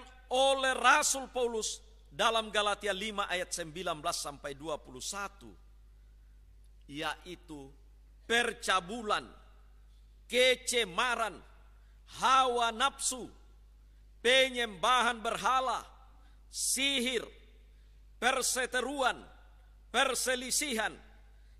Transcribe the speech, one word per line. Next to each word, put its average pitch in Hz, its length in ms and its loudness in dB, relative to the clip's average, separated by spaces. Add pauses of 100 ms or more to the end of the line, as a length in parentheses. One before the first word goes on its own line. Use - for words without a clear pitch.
(320)
oleh 262 400 4
Rasul 269 560 4
Paulus 233 560 -4 (240)
dalam 226 480 0
Galatia 202 400 0
lima 202 320 -4
ayat 180 240 -4
sembilan 170 480 -6
belas 160 160 -4
sampai 143 400 -10
dua 147 240 -8
puluh 127 240 -16
satu, 196 480 -10 (1400)
yaitu 151 800 -10 (560)
percabulan, 208 1040 -2 (960)
kecemaran, 233 1120 0 (880)
hawa 240 480 4
nafsu, 254 560 -2 (960)
penyembahan 240 960 2
berhala, 220 640 0 (640)
sihir, 262 800 0 (960)
perseteruan, 247 960 0 (720)
perselisihan, 247 1040 0 (640)